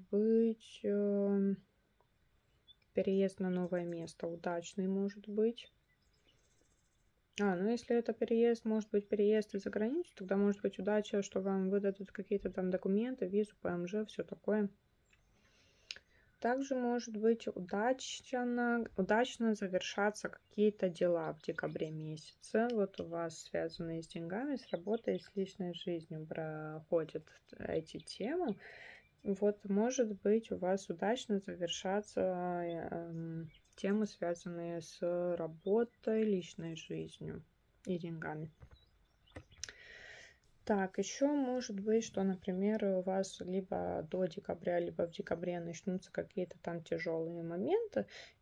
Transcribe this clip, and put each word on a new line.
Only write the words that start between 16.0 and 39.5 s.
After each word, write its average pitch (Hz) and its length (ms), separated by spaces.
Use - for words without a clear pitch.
Также 262 340
может 240 400
быть 226 320
удачно, 240 1400
удачно 220 600
завершаться 202 720
какие-то 208 600
дела 165 460
в 156 80
декабре 156 480
месяце. 156 800
Вот 196 300
у 170 80
вас 165 320
связанные 165 600
с 165 60
деньгами, 196 460
с - 160
работой, 190 480
с - 160
личной 185 400
жизнью 165 520
проходят 156 1000
эти 160 400
темы. 254 580
Вот, 208 440
может 220 440
быть, 214 300
у 180 60
вас 185 320
удачно 196 500
завершатся, 190 840
эм, 170 1300
темы, 202 300
связанные 170 760
с - 160
работой, 214 880
личной 170 520
жизнью 160 680
и 180 120
деньгами. 160 520